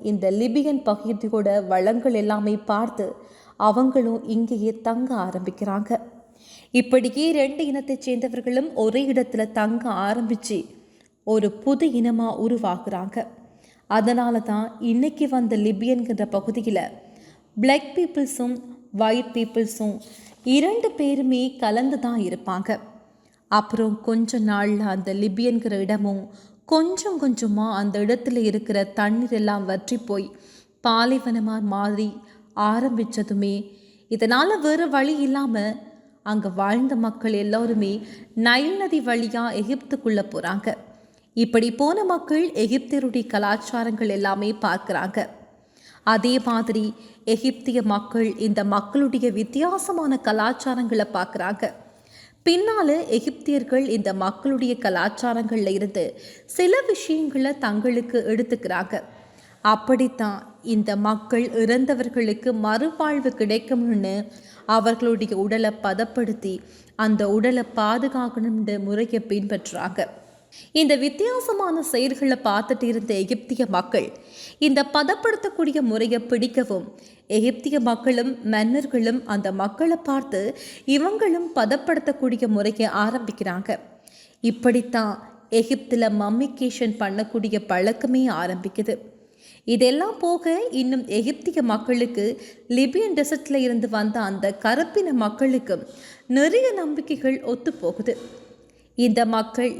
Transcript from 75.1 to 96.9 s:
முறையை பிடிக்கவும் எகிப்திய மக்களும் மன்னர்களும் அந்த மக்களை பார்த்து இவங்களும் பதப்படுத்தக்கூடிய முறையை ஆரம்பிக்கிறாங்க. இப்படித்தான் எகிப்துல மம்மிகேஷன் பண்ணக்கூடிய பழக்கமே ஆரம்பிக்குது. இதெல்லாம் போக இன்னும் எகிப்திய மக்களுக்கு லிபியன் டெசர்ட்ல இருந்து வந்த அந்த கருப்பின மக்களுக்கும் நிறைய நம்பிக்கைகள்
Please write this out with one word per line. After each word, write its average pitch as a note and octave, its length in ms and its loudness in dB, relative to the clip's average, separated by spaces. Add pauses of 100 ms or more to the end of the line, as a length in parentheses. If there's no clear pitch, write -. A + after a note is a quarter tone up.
முறையை A3+ 400 0
பிடிக்கவும் A#3+ 640 0 (440)
எகிப்திய B3 500 2
மக்களும் A#3+ 520 2 (140)
மன்னர்களும் A#3 800 2
அந்த G3+ 280 -2
மக்களை G#3 500 0
பார்த்து C4+ 380 -2 (460)
இவங்களும் E4+ 640 2
பதப்படுத்தக்கூடிய C4+ 960 0
முறையை G#3+ 400 2 (100)
ஆரம்பிக்கிறாங்க. G#3 720 -2 (720)
இப்படித்தான் A#3 720 2 (380)
எகிப்துல A#3 600 2 (100)
மம்மிகேஷன் A#3+ 720 0
பண்ணக்கூடிய G#3+ 720 -2
பழக்கமே A#3 560 2 (120)
ஆரம்பிக்குது. F#3 600 -4 (720)
இதெல்லாம் B3+ 520 4
போக E4+ 360 0 (160)
இன்னும் B3+ 380 0
எகிப்திய A#3+ 540 -2
மக்களுக்கு A#3 600 0 (440)
லிபியன் C4+ 480 2
டெசர்ட்ல C#4+ 420 0
இருந்து A#3+ 300 0
வந்த G#3+ 320 0
அந்த G3+ 380 -2
கருப்பின E4 580 0
மக்களுக்கும் A#3 680 0 (440)
நிறைய E4+ 440 4
நம்பிக்கைகள் D4+ 720 -2